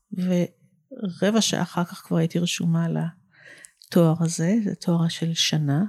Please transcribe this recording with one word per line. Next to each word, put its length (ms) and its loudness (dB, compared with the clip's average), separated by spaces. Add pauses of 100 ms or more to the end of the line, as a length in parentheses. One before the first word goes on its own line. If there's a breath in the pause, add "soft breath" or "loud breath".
(140)
ורבע 1300 -2
שעה 200 0
אחר 220 -2
כך 220 -8
כבר 120 0
הייתי 220 0
רשומה 500 0
לתואר 1300 -2
הזה, 440 0
זה 120 -4
תואר 320 0
של 260 -4
שנה, 560 0